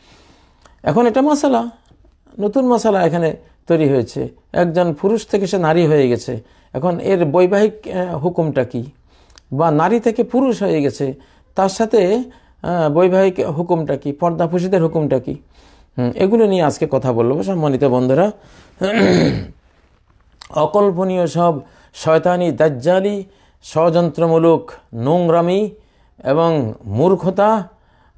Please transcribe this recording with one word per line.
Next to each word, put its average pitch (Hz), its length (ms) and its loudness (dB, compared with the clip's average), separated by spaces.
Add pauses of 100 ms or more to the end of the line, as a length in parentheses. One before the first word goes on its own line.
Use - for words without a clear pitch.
(840)
এখন 240 240 2
এটা 233 140 2
মাসালা, 269 480 0 (680)
নতুন 214 280 0
মাসালা 220 340 2
এখানে 165 340 0 (320)
তৈরি 156 220 2
হয়েছে। 127 400 -2 (240)
একজন 175 400 0
পুরুষ 214 340 -2
থেকে 196 200 -2
সে 196 100 -2
নারী 165 300 2
হয়ে 143 220 2
গেছে, 117 340 -4 (300)
এখন 170 260 -4
এর 175 260 0
বৈবাহিক, 190 600 2
আহ, 180 300 -6
হুকুমটা 156 460 -2
কি? 117 200 -8 (680)
বা 156 180 0
নারী 175 280 2
থেকে 226 240 0
পুরুষ 240 400 0
হয়ে 160 180 0
গেছে, 135 320 -4 (420)
তার 190 140 0
সাথে, 220 540 0 (400)
আহ, 165 260 -2
বৈবাহিক 185 500 2
হুকুমটা 165 560 -4
কি? 143 160 -6
পর্দাফুসিদের 175 720 -2
হুকুমটা 151 360 0
কি? 139 160 -8 (640)
হুম, 123 180 0
এগুলো 214 320 2
নিয়ে 185 160 2
আজকে 151 280 -2
কথা 131 220 0
বলবো, 123 300 0
সম্মানিত 151 400 -2
বন্ধুরা। 131 480 2 (2250)
অকল্পনীয় 180 800 0
সব 165 320 0 (340)
শয়তানি, 175 580 0
দাজ্জালি, 175 720 0 (400)
ষড়যন্ত্রমূলক 165 1080 2 (220)
নোংরামি 170 760 0 (540)
এবং 147 500 0 (120)
মূর্খতা, 185 800 0 (500)